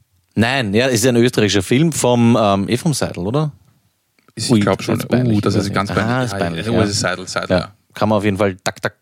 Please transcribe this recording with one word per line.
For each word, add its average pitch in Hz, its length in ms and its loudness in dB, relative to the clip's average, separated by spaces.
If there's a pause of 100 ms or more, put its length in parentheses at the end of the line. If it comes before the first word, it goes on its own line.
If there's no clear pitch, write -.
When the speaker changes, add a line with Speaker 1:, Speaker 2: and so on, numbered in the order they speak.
(360)
Speaker 1:
Nein, 117 380 0
ja, 120 140 2
es 127 80 2
ist 110 120 2
ein 120 100 4
österreichischer 110 460 2
Film 151 280 2
vom, 120 480 4
ähm, 98 300 2
eh 120 80 0
vom 156 160 -2
Seidel, 87 340 -4
oder? 147 240 -2 (840)
Speaker 2:
Ist, 110 140 -6
Speaker 1:
Ui, 113 100 4
Speaker 2:
ich 101 40 2
glaub 98 180 0
schon. - 160 -2
Speaker 1:
jetzt - 120 -8
peinlich, 120 300 2
Speaker 2:
Uh, - 20 0
das 98 140 0
Speaker 1:
ich - 60 2
Speaker 2:
ist 98 60 -4
Speaker 1:
weiß 98 80 -6
Speaker 2:
ganz 101 140 -2
Speaker 1:
nicht. - 100 -2
Speaker 2:
peinlich. 113 160 -2
Speaker 1:
Ah, 127 80 -2
ist 113 80 -4
Speaker 2:
Ja, 98 80 -8
Speaker 1:
peinlich, 85 260 -4
Speaker 2:
ja, 113 60 -4
Speaker 1:
ja. 117 60 0
Speaker 2:
aber 113 80 2
es 101 60 -2
ist 101 100 -2
Seidel, 90 260 -4
Seidel, - 220 -8
Speaker 1:
Ja. 90 100 2
Speaker 2:
ja. 101 140 -8 (200)
Speaker 1:
Kann 107 140 -2
man 107 100 2
auf 95 60 0
jeden 104 140 0
Fall 101 260 0
tak, - 180 -6
tak, - 200 -6